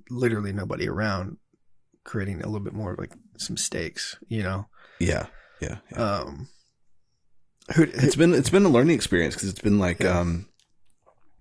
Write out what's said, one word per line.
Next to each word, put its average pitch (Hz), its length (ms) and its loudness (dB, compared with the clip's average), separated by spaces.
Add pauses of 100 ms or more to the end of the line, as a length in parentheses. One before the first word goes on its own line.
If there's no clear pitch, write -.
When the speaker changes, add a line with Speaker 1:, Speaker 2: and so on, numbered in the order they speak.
Speaker 1:
literally 113 420 -2
nobody 101 380 -6
around, 98 480 -4 (640)
creating 98 380 -6
a - 60 -6
little 107 120 -6
bit 98 140 -8
more 98 200 -8
of, - 60 -10
like, - 140 -12 (240)
some - 180 -10
stakes, - 640 -6 (100)
you 110 140 -4
know? 95 260 -4 (320)
Speaker 2:
Yeah, - 280 0 (340)
yeah, - 160 -8 (140)
yeah. - 100 -6
Speaker 1:
Um, 101 480 -4 (1300)
who, 160 100 6
who - 80 -2
Speaker 2:
It's 135 220 2
been, 170 180 6
it's 139 160 2
been 196 160 6
a 175 40 6
learning 139 260 6
experience 87 400 0
'cause 98 120 -6
it's 95 140 -8
been, 101 180 4
like, 90 200 0
Speaker 1:
Yeah. 90 200 2
Speaker 2:
um, 87 300 -2 (920)